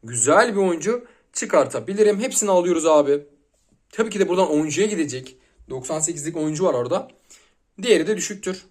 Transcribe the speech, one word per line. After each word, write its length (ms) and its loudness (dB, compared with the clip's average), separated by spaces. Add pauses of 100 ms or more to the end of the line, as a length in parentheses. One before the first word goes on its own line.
güzel 520 2
bir 60 0
oyuncu 440 -2 (280)
çıkartabilirim. 840 0
Hepsini 320 -2
alıyoruz 340 2
abi. 380 4 (720)
Tabii 140 -2
ki 100 -6
de 100 2
buradan 220 2
oyuncuya 360 0
gidecek. 500 -6 (320)
Doksan 300 -8
sekizlik 380 -6
oyuncu 260 -4
var 100 2
orada. 340 -2 (760)
Diğeri 260 4
de 100 -2
düşüktür. 540 -10